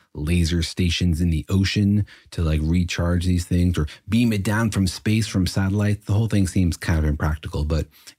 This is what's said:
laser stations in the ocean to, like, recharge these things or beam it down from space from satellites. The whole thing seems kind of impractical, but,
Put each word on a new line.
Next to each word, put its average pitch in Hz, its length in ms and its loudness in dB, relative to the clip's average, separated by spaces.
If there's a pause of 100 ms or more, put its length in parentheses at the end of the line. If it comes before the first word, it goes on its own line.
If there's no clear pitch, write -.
(140)
laser 85 480 0
stations 85 580 0
in 87 120 2
the 78 180 0
ocean 101 560 2 (260)
to, 87 120 -2
like, 78 200 2
recharge 87 640 0
these 90 200 0
things 87 320 2
or 76 100 -2 (200)
beam 117 240 2
it 101 120 -2
down 110 260 0
from 98 160 0
space 107 420 -2
from 92 200 0
satellites. 101 580 0
The 104 80 -2
whole 110 140 2
thing 101 200 2
seems 87 300 0
kind 85 220 -2
of 78 60 0
impractical, 76 600 -2
but, 76 220 -2 (320)